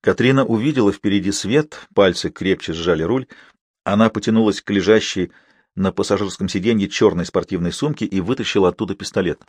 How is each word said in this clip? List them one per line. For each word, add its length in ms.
Катрина 440
увидела 460
впереди 400
свет, 640
пальцы 340
крепче 440
сжали 280
руль. 240
Она 280
потянулась 500
к 80
лежащей 640
на 180
пассажирском 560
сиденье 420
черной 360
спортивной 460
сумке 340
и 160
вытащила 480
оттуда 240
пистолет. 560